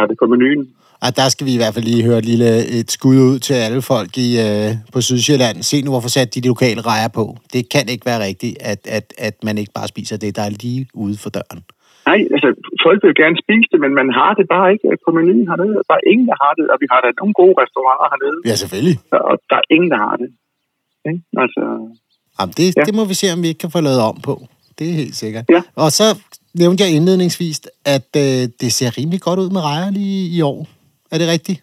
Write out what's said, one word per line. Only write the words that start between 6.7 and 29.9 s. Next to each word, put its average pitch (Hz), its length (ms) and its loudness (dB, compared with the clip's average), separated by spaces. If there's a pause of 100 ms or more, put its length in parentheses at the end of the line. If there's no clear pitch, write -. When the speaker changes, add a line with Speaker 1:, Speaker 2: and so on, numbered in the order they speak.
Speaker 2:
rejer 110 260 -2
på. 110 60 -2 (300)
Det 127 80 -2 (120)
kan 143 180 0
ikke 117 180 -10
være 113 180 -2
rigtigt, 98 260 -8 (160)
at, 101 100 -6 (160)
at, 107 100 -6 (220)
at 104 80 -8 (100)
man 107 140 -2
ikke 104 180 -10
bare 104 160 -8
spiser 107 300 -10
det, 101 120 -6
der 107 120 -4
er 104 60 -8 (100)
lige 123 180 -4 (220)
ude 101 180 -4
for 107 160 -12
døren. 85 220 -12 (500)
Speaker 1:
Nej, 202 100 4 (140)
altså, - 140 2 (380)
folk 196 180 4
vil 160 180 6
gerne 160 220 2
spise 226 280 2
det, 170 120 4
men 139 160 2
man 135 80 2 (100)
har 156 200 2
det 196 160 2
bare 185 200 4
ikke - 140 0 (180)
på 170 120 2
menuen 190 320 4
hernede. 180 240 -2 (140)
Der 160 120 4
er - 120 0
ingen, 240 180 4
der - 140 -2
har 147 140 4
det, 160 140 0
og 131 100 2
vi 139 100 0
har 127 120 4
da 123 40 2 (120)
nogle 202 200 0
gode 180 220 8
restauranter 131 500 0
hernede. 143 260 -4 (120)
Speaker 2:
Ja, 110 120 0
selvfølgelig. 110 340 0 (180)
Speaker 1:
Og, - 60 2 (100)
og - 40 2 (160)
der - 120 2
er - 120 -20
ingen, 180 200 2
der 110 120 0
har - 160 -4
det. 131 60 -8 (800)
Ikke? 170 120 -6 (240)
Altså, - 180 -4 (760)
Speaker 2:
Jamen, 92 200 -6
det, 160 80 2 (100)
Speaker 1:
ja. 147 120 4
Speaker 2:
det 208 100 0
må 220 40 2 (100)
vi - 80 -4
se, 202 60 0 (100)
om 180 80 -2
vi 165 80 0
ikke 156 120 -16
kan 165 120 -6
få 175 120 2
lavet 131 220 2
om - 60 -8 (120)
på. 135 60 -4 (440)
Det 151 120 -8
er 175 120 -4
helt 110 200 -12
sikkert. 113 220 -8 (120)
Speaker 1:
Ja. 175 40 2 (240)
Speaker 2:
Og 156 40 4 (100)
så 214 80 4 (560)
nævnte 175 220 4
jeg 185 140 2
indledningsvis, 175 580 0 (400)
at, - 120 -6 (160)
øh, 131 160 0 (200)
det 127 160 -2
ser 127 220 -2
rimelig 165 300 -4
godt 180 160 0
ud 180 120 -4
med 180 140 -2
rejer 165 180 -4 (120)